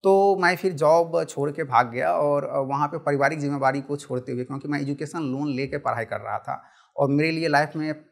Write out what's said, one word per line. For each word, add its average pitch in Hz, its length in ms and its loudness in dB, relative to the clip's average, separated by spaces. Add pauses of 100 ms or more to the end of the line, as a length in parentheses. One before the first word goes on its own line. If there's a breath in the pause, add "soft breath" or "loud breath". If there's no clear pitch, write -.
तो 196 380 6
मैं 180 140 4
फिर 185 180 -2
जॉब 165 500 2
छोड़ 143 280 -4
के 151 120 -6
भाग 123 280 2
गया 147 200 -2
और, 147 320 2
अ, 139 160 -4
वहाँ 139 280 0
पे 156 100 -6
पारिवारिक 143 420 0
जिम्मेवारी 139 420 0
को 143 160 -6
छोड़ते 127 340 -6
हुए, 123 120 -4
क्योंकि 139 240 -10
मैं 143 140 -4
एजुकेशन 147 380 -6
लोन 139 280 -4
लेके 135 300 -4
पढ़ाई 117 280 -4
कर 107 140 -8
रहा 107 200 -8
था - 240 -10 (340 soft breath)
और 143 120 2
मेरे 151 220 2
लिए 160 160 -2
लाइफ 151 280 2
में 156 180 -4 (180)